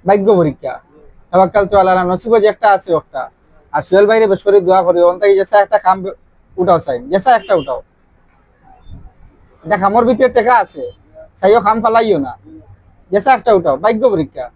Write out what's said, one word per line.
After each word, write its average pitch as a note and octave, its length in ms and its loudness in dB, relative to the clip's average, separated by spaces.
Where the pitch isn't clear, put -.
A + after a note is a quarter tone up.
ভাগ্য G3+ 280 2
পরীক্ষা। C#3+ 460 -4
তাওয়াক্কাল F#3+ 360 0
তো G3+ 120 0
আল্লাহ, F#3 260 2
নসিব F#3 340 -2
যে G#3 80 2
একটা G#3 260 0
আছে F#3 220 -2
একটা। C3+ 360 -8
আর D3+ 100 -4
সোহেল G3 240 2
ভাইরে A3 200 2
বেশ G3 160 -2
করে G3+ 180 2
দোয়া F#3 220 0
করি, F3 180 0
অন F3 180 2
থেকে G3+ 160 2
জেসা G3 260 0
একটা G3+ 180 0
কাম F#3+ 280 -2
উঠাও F3 240 0
চাই, B2+ 280 -8
জেসা G3 280 0
একটা G3 180 -2
উঠাও। C3+ 280 -4
এটা G3+ 100 -2
খামর G3+ 280 0
ভিতরে B3+ 240 0
টেকা B3 260 0
আছে, A#3 360 -4
চাইও G#3 200 4
কাম A3 200 -2
পালাইও A3 380 0
না, C3 200 -8
জেসা G3+ 240 0
একটা A3 200 0
উঠাও, E3+ 220 0
ভাগ্য A3 340 0
পরীক্ষা। D3+ 460 -6